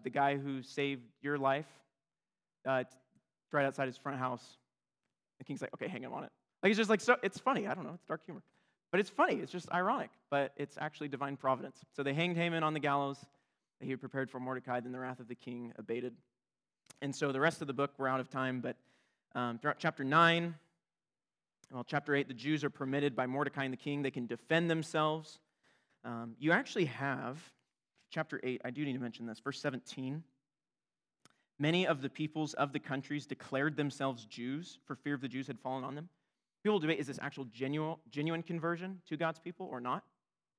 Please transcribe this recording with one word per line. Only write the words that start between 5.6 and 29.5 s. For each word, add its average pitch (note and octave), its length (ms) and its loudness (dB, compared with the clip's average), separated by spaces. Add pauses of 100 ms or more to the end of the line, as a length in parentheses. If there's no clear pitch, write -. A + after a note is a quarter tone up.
like, - 140 -6
"Okay, - 120 -6
hang B2 160 -6
him B2 120 -8
on C#3+ 100 -6
it." - 80 -14 (300)
Like, G3 80 8
it's G#3+ 80 6
just A3 100 4
like, A3 140 6
so, B3 200 8
it's F#3+ 160 -2
funny. B3 280 0
I - 80 -2
don't F#3 100 -6
know. D3+ 80 -8
It's - 140 -14
dark - 180 -6
humor. - 180 -12 (480)
But F3+ 100 6
it's G#3 100 0
funny. - 240 6
It's E3 180 -2
just F3+ 180 -8
ironic. F#3+ 380 2 (220)
But C#3+ 260 2
it's C#3+ 240 -6
actually D3+ 280 -4
divine C#3 280 -4
providence. C3+ 560 0
So C#3+ 100 -4
they C#3 120 0
hanged E3+ 240 2
Haman E3+ 240 2
on D#3 100 4
the D#3 80 -2
gallows C#3 380 2 (600)
that B2+ 60 -12
he C3+ 60 -4
had B2+ 100 -4
prepared C3+ 300 -2
for B2+ 100 -8
Mordecai. B2+ 400 -2
Then B2 120 -8
the B2+ 60 -6
wrath B2+ 220 -6
of A2+ 80 -14
the A#2+ 60 -8
king A#2+ 420 -10
abated. A#2+ 400 -4 (840)
And C#3 120 -2
so C#3+ 180 0
the C3 80 0
rest D#3+ 200 4
of D#3 60 -4
the C3+ 80 -4
book, C#3+ 240 0
we're C3+ 100 0
out C3 120 2
of B2+ 100 -6
time, C3 320 -2
but, B2+ 160 -6 (560)
um, A#2+ 240 -2
throughout D3 200 0
chapter D#3 260 0
nine, E3 500 6 (1160)
well, B2 140 -8
chapter D3 300 0
eight, C#3 140 2
the C3 60 -10
Jews C#3 300 0
are C#3+ 60 0
permitted C#3 440 0
by B2+ 120 2
Mordecai C#3 380 0
and C3 100 -4
the - 20 -6
king. C#3+ 240 -4
They C3+ 100 0
can B2 160 -4
defend D#3+ 440 2
themselves. D#3 680 0 (640)
Um, A#2 360 -8
you D3+ 140 4
actually F#3 340 4
have, C3 520 -4 (720)
chapter D#3 340 -4
eight, B2+ 220 -4
I B2+ 60 -4
do C#3+ 160 -4
need C3 80 0
to B2+ 60 -4
mention A#2 260 -6
this, A2 140 -10
verse - 200 -8